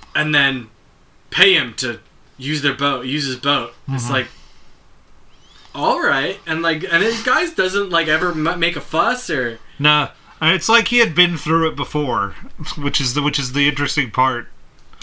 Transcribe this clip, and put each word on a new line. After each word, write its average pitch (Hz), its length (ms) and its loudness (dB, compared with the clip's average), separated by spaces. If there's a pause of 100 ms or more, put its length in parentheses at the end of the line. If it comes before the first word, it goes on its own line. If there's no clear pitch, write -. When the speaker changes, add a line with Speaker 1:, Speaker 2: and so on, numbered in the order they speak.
(140)
Speaker 1:
and 151 220 0
then 131 320 0 (640)
pay 190 260 4
him 123 200 -2
to 120 260 -6 (360)
use 143 240 -4
their 139 120 0
boat, 139 320 -2
use 135 200 -4
his 127 120 -6
boat. 135 360 -2 (140)
It's 131 160 -4
Speaker 2:
Mm-hmm. 127 100 -2
Speaker 1:
like, 127 140 0 (1500)
all 240 300 0
right. 139 420 0
And, 165 160 -2
like, 160 300 0
and 170 120 4
the 226 220 0
guy 320 280 2
doesn't, 190 360 0
like, 165 200 0
ever 170 220 2
m-, 160 280 -2
make 170 160 0
a 143 60 -6
fuss 214 480 -2
or 123 300 -4 (200)
Speaker 2:
Nah, 151 300 4 (320)
it's 165 280 2
like 226 200 4
he 240 100 2
had 190 160 4
been 175 220 4
through 160 300 2
it 151 80 -4
before, 127 540 -2 (260)
<laughs> - 220 -6
which 143 240 0
is 123 120 0
the, 143 80 0
which 143 180 0
is 127 140 -4
the 143 140 2
interesting 139 420 0
part 127 380 0 (560)